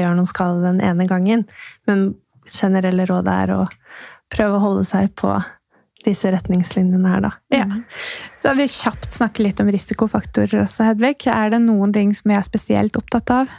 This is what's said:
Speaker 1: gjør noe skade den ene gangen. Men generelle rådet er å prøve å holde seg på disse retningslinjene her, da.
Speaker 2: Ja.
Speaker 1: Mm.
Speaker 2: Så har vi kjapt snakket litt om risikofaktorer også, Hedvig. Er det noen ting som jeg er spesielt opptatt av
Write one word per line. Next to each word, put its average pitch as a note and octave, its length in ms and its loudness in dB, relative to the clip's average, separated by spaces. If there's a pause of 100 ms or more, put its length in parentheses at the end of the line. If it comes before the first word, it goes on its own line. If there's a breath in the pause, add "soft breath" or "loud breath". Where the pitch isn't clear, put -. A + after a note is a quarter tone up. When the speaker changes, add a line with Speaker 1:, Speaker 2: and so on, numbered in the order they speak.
Speaker 1:
gjør F3 100 2
noe F3+ 100 2
skade F3 360 -2
den F3+ 180 2
ene F#3 280 2
gangen. F#3+ 380 2 (420 loud breath)
Men G3 280 2 (300)
generelle F#3 600 0
rådet F#3 440 0
er F#3+ 60 0
å F#3+ 120 0 (640 loud breath)
prøve G3+ 260 2
å G3 40 2
holde G3 240 0
seg G3 300 0
på G3 280 -2 (640 loud breath)
disse G3 260 0
retningslinjene F#3 800 0
her, F#3 100 2
da. - 120 -2 (180)
Speaker 2:
Ja. C4+ 160 0
Speaker 1:
Mm. G3+ 180 -6 (580 loud breath)
Speaker 2:
Så - 80 0
har C4+ 60 2
vi C#4 120 2
kjapt - 440 -4
snakket - 320 -2
litt G3+ 160 0
om G3+ 80 2
risikofaktorer G#3 960 0
også, A3 220 0 (100)
Hedvig. B3+ 320 0
Er G#3+ 220 2
det A#3 120 2
noen G#3 300 2
ting G3+ 220 2
som G#3 180 0
jeg G3+ 80 4
er G3 40 0
spesielt G#3 520 -2
opptatt - 360 -2
av B3+ 280 2